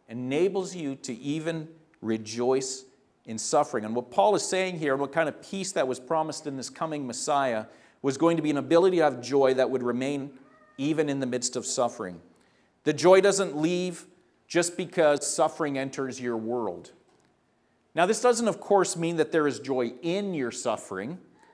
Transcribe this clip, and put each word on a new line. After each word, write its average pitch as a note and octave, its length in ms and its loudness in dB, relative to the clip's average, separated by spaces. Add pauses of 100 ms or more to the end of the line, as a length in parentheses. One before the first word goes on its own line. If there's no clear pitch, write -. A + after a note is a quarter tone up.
enables F3 680 -2
you C#3+ 200 -6
to C3 180 -10
even D#3 540 -6 (340)
rejoice A2+ 840 -2 (380)
in A2+ 140 -10
suffering. C#3 480 0
And A2 100 -4
what B2 140 -4
Paul G3+ 240 4
is F3+ 80 2
saying F#3 380 -2
here, D3 140 0
and C3+ 60 0
what C#3 140 -6
kind D#3+ 160 2
of - 140 -10
peace F#3+ 300 -8
that D3 140 0
was B2 120 -4
promised D#3 480 -4
in C#3 100 -6
this B2 140 -10
coming D3+ 340 -6
Messiah, C3 600 -2 (340)
was C3+ 160 0
going E3+ 180 4
to D#3+ 60 0
be D3+ 80 0
an D3 80 0
ability E3+ 400 4
to D#3+ 60 6
have C3 180 2
joy C3 320 4
that B2+ 160 2
would B2+ 140 -2
remain C3+ 480 -4 (480)
even D3+ 280 0
in C#3 120 -2
the C3+ 80 -2
midst B2 280 -4
of A#2 80 -4
suffering. A2 560 -4 (640)
The D3 100 2
joy F3+ 280 8
doesn't F#3 340 2
leave F3 520 -2 (400)
just E3+ 280 0
because D3+ 500 2
suffering D#3 520 0
enters C3+ 420 -6
your A#2+ 160 -2
world. A2 580 -4 (1000)
Now, E3+ 140 4
this G#3+ 140 0
doesn't, A#3 260 4
of F#3 120 0
course, F#3 380 2
mean E3 200 -2
that D#3+ 140 2
there D#3+ 140 2
is B2+ 140 -2
joy B2+ 420 -2
in F#3 320 -4
your B2+ 180 -4
suffering, D3 680 -6 (340)